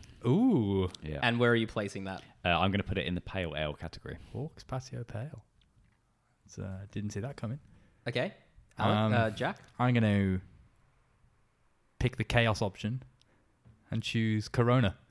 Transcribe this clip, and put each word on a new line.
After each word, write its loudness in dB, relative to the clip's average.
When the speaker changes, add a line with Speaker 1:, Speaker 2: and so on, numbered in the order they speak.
Speaker 1:
Ooh. 2
Speaker 2:
Yeah. -8
Speaker 3:
And 2
where 4
are 4
you 0
placing -8
that? -10
Speaker 2:
Uh, 2
I'm 4
gonna 0
put -4
it -2
in -2
the -4
pale -6
ale -2
category. -12
Speaker 1:
Hawk's -10
Patio -10
Pale. -10
It's, -20
uh, -8
didn't -4
see -6
that -6
coming. -6
Speaker 3:
Okay. -2
Alec, 2
Speaker 1:
Um, 2
Speaker 3:
uh, 4
Jack? -4
Speaker 1:
I'm 4
gonna 4
pick 0
the 0
chaos 2
option -4
and -2
choose 0
Corona. 4